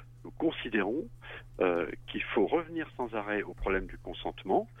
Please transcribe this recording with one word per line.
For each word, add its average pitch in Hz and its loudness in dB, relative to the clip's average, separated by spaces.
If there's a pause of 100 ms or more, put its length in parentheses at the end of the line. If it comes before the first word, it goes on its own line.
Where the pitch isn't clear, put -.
(260)
nous - -10
considérons, 127 0 (540)
euh, 87 4 (180)
qu'il - -2
faut 101 4
revenir 160 0
sans 120 -4
arrêt 104 0
au 87 -8
problème 95 2
du - -8
consentement, 123 0 (120)